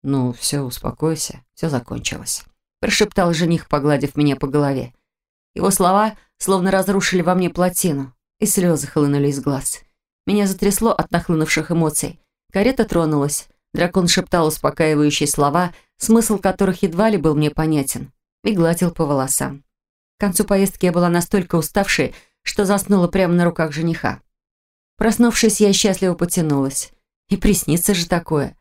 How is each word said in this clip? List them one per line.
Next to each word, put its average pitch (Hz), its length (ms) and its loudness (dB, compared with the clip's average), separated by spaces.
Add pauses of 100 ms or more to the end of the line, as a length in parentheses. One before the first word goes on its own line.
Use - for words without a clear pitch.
"Ну, 131 320 -2
все, 143 300 -4
успокойся, - 760 -6 (120)
все - 160 -6
закончилось", - 760 -6 (400)
прошептал 202 500 0
жених, 165 360 -2
погладив 143 480 0
меня 147 180 2
по 147 100 -6
голове. 139 480 -2 (640)
Его 190 160 0
слова 196 460 2 (200)
словно 185 320 0
разрушили 190 520 0
во 175 120 0
мне 180 160 0
плотину, 175 640 -2 (260)
и - 60 0
слезы 165 420 0
хлынули 143 420 2
из 139 100 -4
глаз. 139 440 -6 (440)
Меня 202 200 2
затрясло 196 440 0
от - 180 -2
нахлынувших 160 640 0
эмоций. 165 480 -2 (320)
Карета 233 320 2
тронулась. 156 640 0 (260)
Дракон 175 360 0
шептал 175 380 2
успокаивающие 151 800 0
слова, 151 460 0 (220)
смысл 220 420 2
которых 190 460 0
едва 185 260 0
ли 214 60 2
был 156 200 0
мне 151 140 0
понятен, 156 640 -4 (320)
и 220 100 0
гладил 170 380 2
по 165 140 -4
волосам. 139 580 -4 (540)
К - 20 -20
концу 202 240 0
поездки 196 420 0
я 180 60 2
была 175 160 2
настолько 175 480 0
уставшей, 165 580 -2 (280)
что - 240 -2
заснула 196 420 2
прямо 175 260 0
на 175 120 4
руках 170 260 -2
жениха. 160 480 -4 (760)
Проснувшись, 220 640 2
я 208 100 6
счастливо 190 440 0
потянулась. 151 760 -2 (380)
И 196 80 0
приснится 185 560 0
же 170 160 -4
такое. 165 520 -4